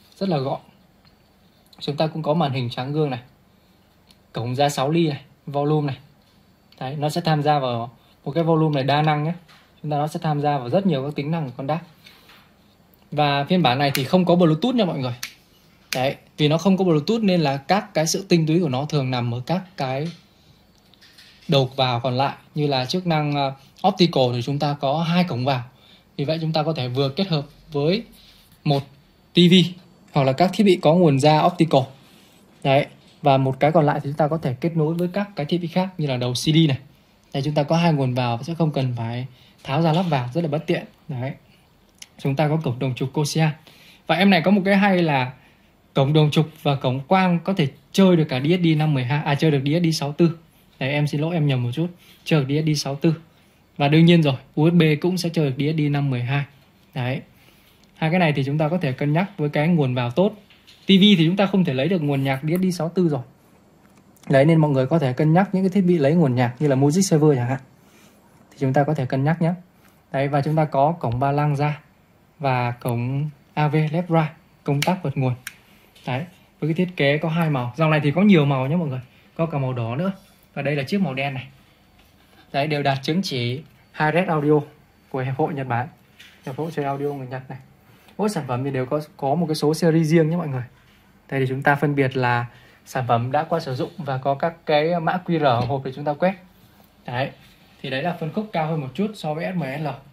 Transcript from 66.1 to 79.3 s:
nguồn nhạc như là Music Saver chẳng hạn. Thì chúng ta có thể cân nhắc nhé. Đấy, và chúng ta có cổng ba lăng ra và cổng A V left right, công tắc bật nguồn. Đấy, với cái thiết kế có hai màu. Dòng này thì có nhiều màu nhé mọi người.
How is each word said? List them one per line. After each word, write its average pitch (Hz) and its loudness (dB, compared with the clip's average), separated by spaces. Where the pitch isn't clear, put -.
nguồn 147 4
nhạc 123 0
như 151 0
là 135 4
Music 147 2
Saver 151 4
chẳng 120 -2
hạn. 135 -4
Thì - -20
chúng 135 0
ta 143 4
có 156 -2
thể 135 -2
cân 135 -2
nhắc 165 0
nhé. 170 0
Đấy, 139 -2
và 139 0
chúng 151 0
ta 160 4
có 147 2
cổng 123 -4
ba 139 0
lăng 147 0
ra 147 -4
và 127 0
cổng 127 -4
A 151 0
V 143 -2
left 156 -2
right, 160 0
công 143 -2
tắc 185 -2
bật 135 -4
nguồn. 127 0
Đấy, 135 -4
với 156 -2
cái 180 0
thiết 180 -12
kế 143 2
có 165 -4
hai 160 0
màu. 123 -4
Dòng 160 2
này 151 2
thì 147 2
có 160 0
nhiều 190 6
màu 135 0
nhé 151 -2
mọi 165 -2
người. 131 -6